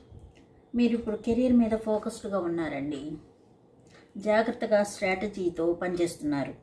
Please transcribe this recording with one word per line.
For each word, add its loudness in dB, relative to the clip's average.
మీరు 4
ఇప్పుడు -4
కెరీర్ 4
మీద 2
ఫోకస్డ్గా -2
ఉన్నారండి. -4
జాగ్రత్తగా 2
స్ట్రాటజీతో -2
పనిచేస్తున్నారు. -2